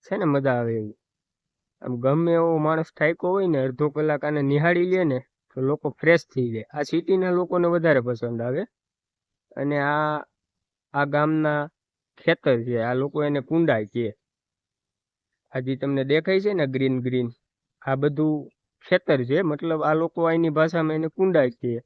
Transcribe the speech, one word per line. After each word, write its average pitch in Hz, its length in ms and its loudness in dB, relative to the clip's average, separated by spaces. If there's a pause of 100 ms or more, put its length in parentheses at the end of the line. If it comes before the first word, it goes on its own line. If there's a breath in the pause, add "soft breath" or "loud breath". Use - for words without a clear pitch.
છે 196 100 -6
ને, 202 80 -2
મજા 139 340 2
આવે 117 180 -2
એવું. 107 180 -6 (880)
આમ 127 180 -6
ગમે 160 320 2
એવો 165 260 2
માણસ 160 400 0
થાક્યો 165 340 0
હોય 196 160 0
ને, 151 100 2
અડધો 131 320 -2
કલાક 151 340 -2
આને 151 180 -2
નિહાળી 170 500 2
લે 185 120 2
ને 131 140 0 (320)
તો - 100 -12
લોકો 143 300 -2
ફ્રેશ 160 420 2
થઈ 123 200 -2
જાય. 110 220 -8
આ 147 140 -4
સિટીના 180 500 0
લોકોને 175 300 0
વધારે 165 320 4
પસંદ 117 400 -4
આવે. 127 220 -4 (920)
અને 143 220 -2
આ, 151 380 0 (760)
આ 143 120 0
ગામના 151 540 0 (600)
ખેતર 143 440 2
છે, 120 180 -2
આ 123 120 -2
લોકો 135 300 -2
એને 147 160 0
કુંડા 147 420 0 (100)
કહે. 120 140 -2 (1500)
આ 131 80 -4
જે 127 160 -4
તમને 139 280 -2
દેખાય 160 360 2
છે 202 140 -2
ને 156 120 2
ગ્રીન 131 340 0
ગ્રીન, 123 280 -2 (540)
આ 135 140 -2
બધું 147 520 0 (380)
ખેતર 165 320 2 (100)
છે, 156 140 2
મતલબ 156 400 -2
આ 151 120 2
લોકો 160 240 -2 (100)
અહીંની 165 280 0
ભાષામાં 160 420 0
એને 160 100 -4
કુંડા 165 400 2 (100)
કહે. 123 140 -4 (140)